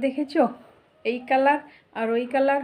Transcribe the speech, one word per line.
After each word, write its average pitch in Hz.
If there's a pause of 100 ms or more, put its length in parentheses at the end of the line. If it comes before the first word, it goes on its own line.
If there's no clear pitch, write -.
দেখেছো, 277 (680)
এই 247 (120)
কালার 277 (380)
আর 226 (100)
ওই 247
কালার 277